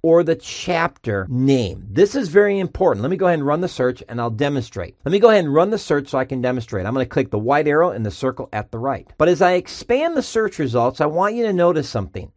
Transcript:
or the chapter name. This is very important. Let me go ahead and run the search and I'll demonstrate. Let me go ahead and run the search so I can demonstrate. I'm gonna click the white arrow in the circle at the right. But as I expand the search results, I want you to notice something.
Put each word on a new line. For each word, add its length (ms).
or 220
the 100
chapter 960
name. 580
This 280
is 120
very 300
important. 440
Let 100
me 40
go 120
ahead 100
and 80
run 140
the 80
search 400
and 120
I'll 80
demonstrate. 760
Let 80
me 80
go 100
ahead 140
and 100
run 160
the 80
search 300
so 100
I 60
can 180
demonstrate. 420
I'm 100
gonna 120
click 240
the 80
white 300
arrow 240
in 100
the 80
circle 420
at 200
the 80
right. 280
But 100
as 120
I 120
expand 640
the 60
search 360
results, 420
I 60
want 300
you 80
to 80
notice 360
something. 480